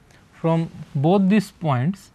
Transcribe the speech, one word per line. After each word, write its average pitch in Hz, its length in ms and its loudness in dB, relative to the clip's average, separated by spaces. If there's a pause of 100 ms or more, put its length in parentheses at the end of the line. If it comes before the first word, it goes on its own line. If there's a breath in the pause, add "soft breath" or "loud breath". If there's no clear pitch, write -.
(400 soft breath)
From 165 300 -2 (240)
both 180 340 2
these 208 220 2
points, 147 640 -4